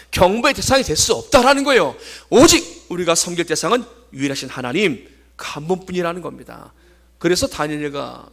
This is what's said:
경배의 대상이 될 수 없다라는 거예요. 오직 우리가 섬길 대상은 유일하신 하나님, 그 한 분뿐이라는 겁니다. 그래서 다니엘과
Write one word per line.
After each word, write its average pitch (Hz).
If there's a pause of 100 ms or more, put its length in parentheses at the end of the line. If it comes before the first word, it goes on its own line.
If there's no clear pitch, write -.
(100)
경배의 202
대상이 254
될 151
수 -
없다라는 262
거예요. 190 (340)
오직 -
우리가 170
섬길 170
대상은 196 (280)
유일하신 139
하나님, 135 (280)
그 -
한 151
분뿐이라는 180
겁니다. 127 (440)
그래서 175
다니엘과 143